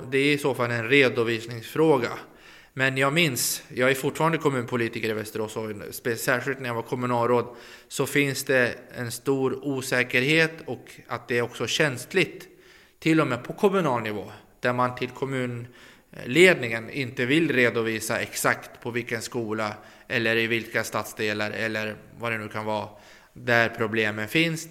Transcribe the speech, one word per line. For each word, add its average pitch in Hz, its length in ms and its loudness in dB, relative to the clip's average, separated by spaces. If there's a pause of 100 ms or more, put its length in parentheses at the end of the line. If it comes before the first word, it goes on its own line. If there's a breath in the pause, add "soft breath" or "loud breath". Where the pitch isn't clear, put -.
(100)
det 135 80 2
är 143 160 4
i 143 40 0
så 139 160 0
fall 120 160 -2
en 117 180 -2
redovisningsfråga. 120 1200 4 (640 loud breath)
Men 135 220 0
jag 139 160 2
minns, 151 560 0
jag 127 220 2
är 135 40 4
fortfarande 151 440 0
kommunpolitiker 120 720 -2
i 110 40 0
Västerås 107 440 -6
och 110 140 -6 (200)
spe-, 117 260 -4
särskilt 131 440 -2
när 127 80 -6
jag 120 60 -4
var 113 80 -2
kommunalråd, 120 760 0 (320 loud breath)
så - 180 -4
finns 143 380 0
det 123 300 2 (220)
en 117 160 -6
stor 131 520 0
osäkerhet 135 880 2 (140)
och - 240 -10 (160)
att - 220 -10
det 120 100 0
är 120 40 2
också 117 240 -4
känsligt, 147 840 0 (500 loud breath)
till 160 220 4
och 143 60 2
med 123 180 -2
på - 80 -10
kommunal 170 500 2
nivå, 107 300 -6 (280)
där 123 120 2
man 123 220 0
till 123 160 -6
kommunledningen 123 1800 0
inte 127 360 -2
vill 147 260 4
redovisa 113 680 2
exakt - 600 -2
på 123 80 -8
vilken 117 320 -6
skola 107 520 -4 (340 loud breath)
eller 113 280 0
i 113 100 2
vilka 113 380 -2
stadsdelar 107 640 -4
eller 107 460 -4 (220)
vad 117 140 -4
det 110 60 -4
nu 107 100 -8
kan 107 160 -8
vara 104 240 -4 (440 loud breath)
där 117 360 4
problemen 110 600 -2
finns. 160 420 0